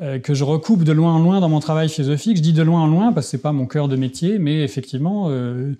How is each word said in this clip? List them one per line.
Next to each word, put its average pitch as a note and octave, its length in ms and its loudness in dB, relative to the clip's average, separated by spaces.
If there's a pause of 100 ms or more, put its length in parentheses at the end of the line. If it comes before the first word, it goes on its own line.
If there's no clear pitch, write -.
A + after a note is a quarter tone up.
euh, C3+ 200 -6
que D3 120 -4
je C#3 120 0
recoupe D#3+ 400 2
de D#3 80 4
loin D#3+ 200 4
en D#3+ 60 2
loin F3+ 220 4
dans E3+ 80 2
mon D#3 100 2
travail D#3 300 0
philosophique. D3 480 -2
Je D#3+ 60 2
dis E3 100 2
de D#3+ 100 4
loin E3 200 4
en D#3+ 40 2
loin F#3+ 260 2
parce D#3 140 -2
que - 60 -14
c'est C3+ 100 -6
pas D3+ 80 -2
mon C#3 160 -2
cœur C#3+ 220 -2
de C3+ 80 0
métier, D3 420 -2
mais D#3 240 0
effectivement, D3 640 -4
euh, B2+ 520 -4